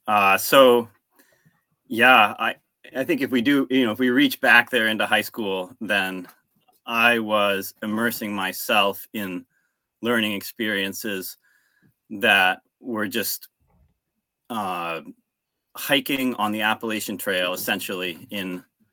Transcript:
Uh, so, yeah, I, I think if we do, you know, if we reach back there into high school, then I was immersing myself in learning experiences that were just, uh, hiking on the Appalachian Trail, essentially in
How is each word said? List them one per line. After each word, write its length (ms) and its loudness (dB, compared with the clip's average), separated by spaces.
Uh, 320 4
so, 500 6
yeah, 540 6
I, 160 -2
I 80 -2
think 180 -2
if 80 -2
we 140 2
do, 260 2
you 160 2
know, 60 0
if 80 -4
we 100 2
reach 320 2
back 300 4
there 160 2
into 180 -2
high 160 0
school, 580 -6
then 480 -4
I 300 2
was 640 0
immersing 540 -4
myself 760 -2
in 320 -8
learning 300 0
experiences 1040 -6
that 500 2
were 280 -6
just, 400 -6
uh, 500 -6
hiking 600 -2
on 160 -2
the 100 -4
Appalachian 560 -4
Trail, 360 -2
essentially 760 -6
in 340 -10